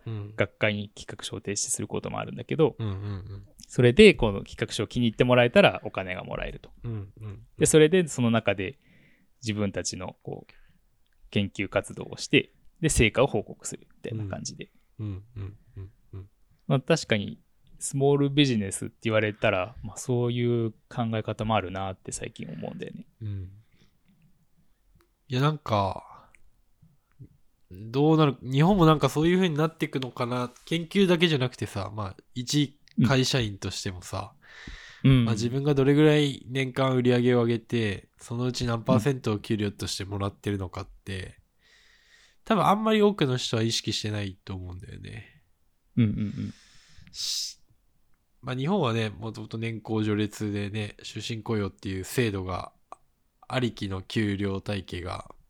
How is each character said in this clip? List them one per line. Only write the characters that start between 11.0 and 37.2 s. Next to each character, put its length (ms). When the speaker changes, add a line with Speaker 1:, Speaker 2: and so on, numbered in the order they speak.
Speaker 2:
研 240
究 140
活 260
動 120
を 120
し 100
て、 260
で、 80
成 240
果 120
を 40
報 160
告 240
す 80
る 140
み 60
た 60
い 20
な 80
感 160
じ 140
で。 140
Speaker 1:
う 40
ん。 40
う 20
ん 140
う 60
ん 160
う 60
ん 100
う 60
ん。 100
Speaker 2:
ま 100
あ、 20
確 280
か 100
に、 240
ス 200
モ 160
ー 40
ル 120
ビ 180
ジ 100
ネ 140
ス 140
っ 40
て 140
言 100
わ 60
れ 140
た 180
ら、 320
ま 120
あ、 20
そ 300
う 40
い 340
う 60
考 280
え 80
方 200
も 140
あ 40
る 100
な 200
っ 60
て 160
最 180
近 180
思 220
う 20
ん 60
だ 80
よ 60
ね。 120
Speaker 1:
う 40
ん。 240
い 80
や、 60
な 100
ん 60
か、 480
ど 420
う 40
な 80
る、 160
日 220
本 140
も 80
な 100
ん 40
か 100
そ 140
う 40
い 60
う 20
風 140
に 60
な 120
っ 100
て 80
い 40
く 100
の 100
か 160
な。 260
研 220
究 180
だ 120
け 100
じ 80
ゃ 20
な 120
く 60
て 100
さ、 280
ま 240
あ、 60
一 460
会 200
社 140
員 180
と 140
し 120
て 80
も 100
さ、 320
Speaker 2:
う 40
ん。 40
う 40
ん。 100
Speaker 1:
ま 60
あ、 40
自 140
分 140
が 120
ど 80
れ 100
ぐ 100
ら 140
い 300
年 240
間 240
売 80
り 80
上 100